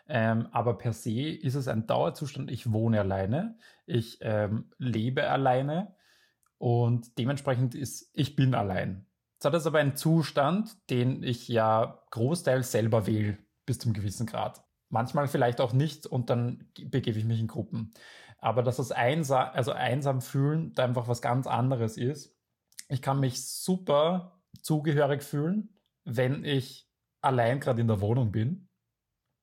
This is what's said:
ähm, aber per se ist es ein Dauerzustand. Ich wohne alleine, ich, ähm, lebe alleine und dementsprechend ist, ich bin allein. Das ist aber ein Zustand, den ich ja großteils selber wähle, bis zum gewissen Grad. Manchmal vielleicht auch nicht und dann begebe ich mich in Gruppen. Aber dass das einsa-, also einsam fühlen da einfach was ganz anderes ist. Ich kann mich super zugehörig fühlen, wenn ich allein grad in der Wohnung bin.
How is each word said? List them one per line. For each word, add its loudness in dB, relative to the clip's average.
ähm, 2
aber 0
per -4
se -4
ist -2
es -2
ein -2
Dauerzustand. -2
Ich -4
wohne 2
alleine, 0
ich, -2
ähm, -2
lebe 0
alleine 0
und 0
dementsprechend 0
ist, -10
ich -2
bin 4
allein. -2
Das 2
ist 0
aber 2
ein 2
Zustand, 2
den 0
ich -4
ja 2
großteils 0
selber 2
wähle, 0
bis -2
zum 0
gewissen -4
Grad. -6
Manchmal 0
vielleicht 2
auch 0
nicht 0
und -2
dann -2
begebe -2
ich -2
mich 0
in 0
Gruppen. -6
Aber 0
dass 0
das -2
einsa-, 2
also -2
einsam -2
fühlen -2
da 2
einfach 0
was -2
ganz 0
anderes 0
ist. -6
Ich -4
kann 0
mich -2
super 0
zugehörig 2
fühlen, -2
wenn -2
ich -4
allein 2
grad 0
in 2
der 2
Wohnung 2
bin. -2